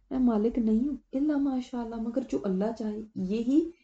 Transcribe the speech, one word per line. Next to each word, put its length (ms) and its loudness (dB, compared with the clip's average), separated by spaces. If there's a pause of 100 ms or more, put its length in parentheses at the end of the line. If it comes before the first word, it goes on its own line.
(100)
मैं 80 -2
मालिक 400 2
नहीं 300 2
हूँ, 100 -4 (160)
इल्ला 240 2
माशाअल्लाह, 600 -4
मगर 240 -2
जो 140 -4
अल्लाह 340 0
चाहे।" 300 -4 (140)
यही 560 2 (120)